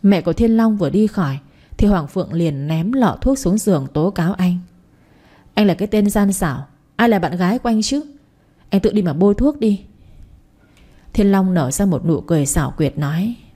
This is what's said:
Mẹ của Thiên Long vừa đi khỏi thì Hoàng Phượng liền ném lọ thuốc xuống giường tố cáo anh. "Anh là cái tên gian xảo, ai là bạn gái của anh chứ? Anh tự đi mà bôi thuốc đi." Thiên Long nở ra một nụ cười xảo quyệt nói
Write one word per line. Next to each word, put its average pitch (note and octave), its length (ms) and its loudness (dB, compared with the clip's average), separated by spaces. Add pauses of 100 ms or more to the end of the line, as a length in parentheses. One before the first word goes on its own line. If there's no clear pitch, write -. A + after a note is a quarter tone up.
Mẹ G3 180 4
của E3 120 -2
Thiên A3+ 240 2
Long A3 200 2
vừa E3 120 0
đi G#3 180 2
khỏi C#3+ 300 -2 (400)
thì G3+ 100 2
Hoàng E3+ 200 2
Phượng - 260 -6
liền D#3 340 -2
ném E3 240 -2
lọ A#3+ 300 0
thuốc C4+ 180 0
xuống F#3+ 180 0
giường D#3 360 0
tố E3 180 0
cáo F3+ 220 -2
anh. F3+ 260 0 (920)
"Anh G#3+ 140 2
là F3 60 2
cái G3+ 140 -4
tên G#3 220 2
gian G3+ 240 2
xảo, C#3 340 -4 (280)
ai A#3+ 140 2
là G3+ 100 4
bạn E3+ 180 -2
gái F#3 220 0
của A#3+ 100 -4
anh A3 120 0
chứ? C#4 200 -2 (680)
Anh G3 120 0
tự A3 100 2
đi G#3+ 100 2
mà E3+ 120 -2
bôi G3 200 4
thuốc D4 260 0
đi." G#3 220 0 (1300)
Thiên G3+ 180 4
Long F#3+ 220 2
nở D#3+ 180 0
ra G3+ 140 0
một E3+ 200 0
nụ D#3 160 0
cười D3+ 240 0
xảo C#3+ 320 -2
quyệt - 200 -2
nói E3 380 -4 (200)